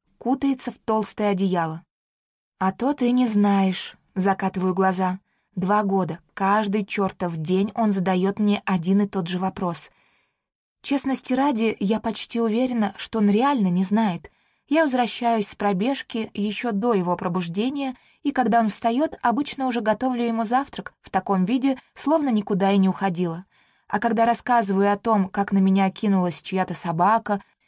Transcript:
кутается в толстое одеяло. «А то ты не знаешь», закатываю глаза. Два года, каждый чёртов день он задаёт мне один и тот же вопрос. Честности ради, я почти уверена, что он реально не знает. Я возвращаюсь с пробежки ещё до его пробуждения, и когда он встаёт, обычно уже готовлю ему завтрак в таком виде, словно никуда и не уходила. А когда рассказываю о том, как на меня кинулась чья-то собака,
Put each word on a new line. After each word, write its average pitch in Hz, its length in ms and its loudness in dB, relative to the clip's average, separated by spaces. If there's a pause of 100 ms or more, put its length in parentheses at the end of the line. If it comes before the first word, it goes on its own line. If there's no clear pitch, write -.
(160)
кутается 262 540 -2
в - 80 -18
толстое 214 520 -2
одеяло. 175 520 0 (800)
«А 190 100 0
то 254 220 0
ты 247 180 0
не 254 160 4
знаешь», 202 720 2 (180)
закатываю 190 600 0
глаза. 185 440 0 (400)
Два 202 240 2
года, 190 380 -2 (140)
каждый 202 500 0
чёртов 190 520 -4
день 185 380 0
он 220 160 0
задаёт 190 480 0
мне 208 260 0
один 190 360 2
и 202 80 0
тот 185 180 -4
же 180 140 -4
вопрос. 185 500 -4 (920)
Честности 262 520 -2
ради, 247 460 0
я 208 180 0
почти 226 420 -6
уверена, 233 560 0
что - 220 -6
он 208 100 4
реально 233 380 2
не 180 160 2
знает. 196 480 0 (380)
Я 320 140 4
возвращаюсь 240 640 0
с - 80 -16
пробежки 220 760 -2
ещё 208 380 -4
до 220 240 0
его 175 220 0
пробуждения, 202 800 -4 (260)
и 285 80 -2
когда 262 300 2
он 220 80 2
встаёт, 247 520 -2
обычно 262 460 -2
уже 240 140 -2
готовлю 233 420 0
ему 226 220 -2
завтрак 247 560 -4
в - 100 -20
таком 190 340 0
виде, 262 320 0 (160)
словно 294 360 0
никуда 202 420 0
и 202 80 4
не 190 100 4
уходила. 180 560 -2 (440)
А 214 100 -2
когда 226 280 2
рассказываю 202 640 2
о 202 40 0
том, 202 320 0
как 202 220 -2
на 196 80 2
меня 190 320 4
кинулась 190 500 0
чья-то 185 340 -4
собака, 202 680 0 (260)